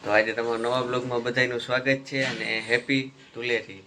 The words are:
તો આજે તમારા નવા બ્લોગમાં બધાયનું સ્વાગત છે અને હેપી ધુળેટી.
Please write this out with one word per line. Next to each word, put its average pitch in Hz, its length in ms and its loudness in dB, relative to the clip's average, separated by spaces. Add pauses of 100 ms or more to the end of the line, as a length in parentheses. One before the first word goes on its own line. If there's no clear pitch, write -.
તો 101 80 -2
આજે 110 200 6
તમારા 117 260 -2
નવા 120 240 0
બ્લોગમાં 123 420 -2
બધાયનું 123 360 0
સ્વાગત 127 460 0
છે 135 180 -2
અને 110 440 -2
હેપી 135 440 0 (240)
ધુળેટી. 110 520 -4